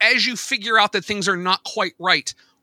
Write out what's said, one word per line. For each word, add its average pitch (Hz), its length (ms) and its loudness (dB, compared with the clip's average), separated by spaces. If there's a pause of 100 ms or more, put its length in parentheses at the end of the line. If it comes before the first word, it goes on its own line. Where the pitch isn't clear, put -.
as 226 260 4
you 247 80 -2
figure 220 420 -2
out 208 140 4
that 196 140 -2
things 202 240 -4
are 190 80 0
not 180 260 -2
quite 196 380 -4
right, 170 340 0 (280)